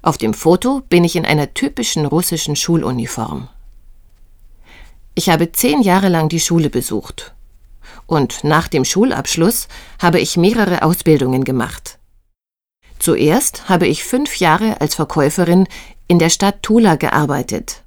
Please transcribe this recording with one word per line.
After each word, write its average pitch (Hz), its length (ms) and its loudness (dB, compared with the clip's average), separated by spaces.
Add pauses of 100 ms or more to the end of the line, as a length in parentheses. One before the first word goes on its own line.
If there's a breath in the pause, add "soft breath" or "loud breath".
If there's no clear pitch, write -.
Auf 160 160 -2
dem - 160 -2
Foto 247 460 2
bin - 220 2
ich 170 120 0
in 208 100 -2
einer - 300 0
typischen 269 500 -4
russischen 156 500 -2
Schuluniform. 123 920 -4 (1700 soft breath)
Ich - 140 -2
habe 165 220 2
zehn 277 300 0
Jahre 190 260 2
lang 165 220 2
die 165 100 -2
Schule 160 300 0
besucht. - 640 -8 (720 loud breath)
Und 147 380 -2
nach 151 240 0
dem 135 180 -2
Schulabschluss 190 840 0 (280 loud breath)
habe 175 220 2
ich - 180 -2
mehrere 196 460 2
Ausbildungen 143 600 2
gemacht. 127 520 -6 (1000 soft breath)
Zuerst - 680 0
habe 175 180 4
ich 151 160 -2
fünf 269 340 -4
Jahre 185 440 2
als 143 120 -2
Verkäuferin 165 760 2 (400 loud breath)
in 175 120 4
der 165 100 4
Stadt 196 320 -2
Tula 214 340 4
gearbeitet. - 920 -4